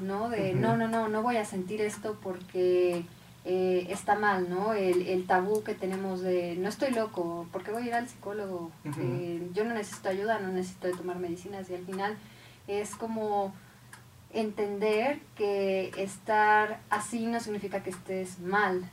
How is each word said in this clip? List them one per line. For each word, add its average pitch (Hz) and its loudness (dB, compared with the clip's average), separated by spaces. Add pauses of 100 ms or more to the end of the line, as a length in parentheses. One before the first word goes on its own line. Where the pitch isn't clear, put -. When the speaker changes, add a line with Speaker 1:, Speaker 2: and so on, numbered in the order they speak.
Speaker 1:
¿no? 202 -2
De, 196 0
Speaker 2:
Ujú. - 2
Speaker 1:
"No, 226 6
no, 226 2
no, 226 2
no 214 0
voy 240 2
a 214 0
sentir 196 -4
esto 214 -2
porque, 180 2 (400)
eh, 180 2
está 202 2
mal", 196 4
¿no? 196 2
El, 180 4
el 185 2
tabú 196 4
que 214 -4
tenemos 190 -2
de, 175 0
"No 190 0
estoy 262 0
loco, 175 -2
¿por 190 -6
qué 208 -6
voy 233 -2
a 240 -4
ir 233 -2
al 240 0
psicólogo? 190 -6 (160)
Speaker 2:
Ujú. 147 -6
Speaker 1:
Eh, 170 -2
yo 208 0
no 233 -2
necesito 208 -4
ayuda, 208 2
no 190 -4
necesito 185 -4
de 180 2
tomar 180 -6
medicinas", 180 -8
y 180 -6
al 180 -8
final 196 -4 (520)
es 208 -2
como 208 -2 (800)
entender 214 2 (160)
que 196 2
estar 214 4 (100)
así 226 -2
no 233 0
significa 202 -4
que 196 -6
estés 185 -6
mal, 185 2 (120)